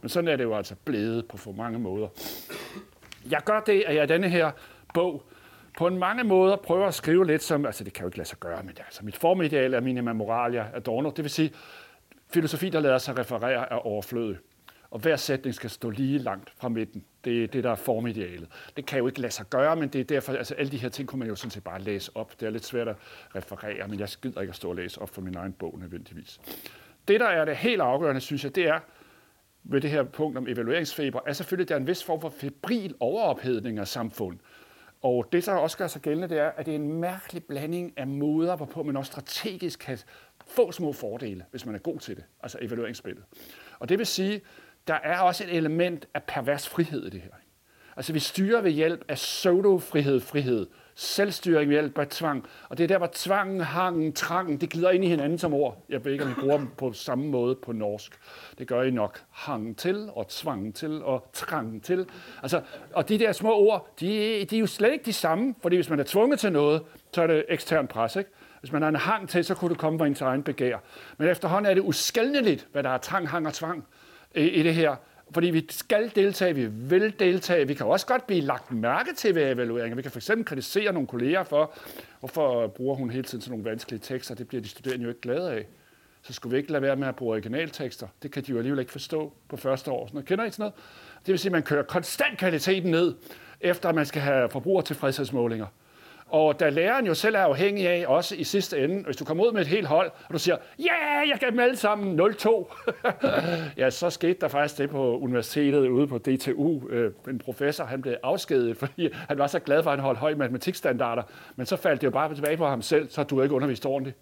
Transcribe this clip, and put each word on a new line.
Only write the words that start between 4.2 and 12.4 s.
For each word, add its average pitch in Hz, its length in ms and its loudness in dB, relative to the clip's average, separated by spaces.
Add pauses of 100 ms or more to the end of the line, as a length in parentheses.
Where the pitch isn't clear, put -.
her 165 220 4 (440)
bog 170 280 0 (560)
på 165 80 2
en 185 120 2
mange 214 260 0
måder 190 320 6
prøver 190 300 2
at 175 80 0
skrive 175 320 4
lidt 156 160 2
som, 143 240 2
altså 107 180 -6
det 98 80 -10
kan - 100 -10
jo 90 60 -4
ikke 90 100 -8
lade 87 100 -6
sig - 100 -14
gøre, 87 240 -8
men 92 60 -12
det 87 100 -16
er - 60 -16
altså - 200 -16
mit 104 120 -10
formideal 151 580 2
er 117 60 2
Minima 123 320 -2
Moralia 113 600 -2
Adorno. 123 360 -2
Det 151 140 -6
vil 147 60 -4
sige, 156 220 0 (800)
filosofi, 165 360 0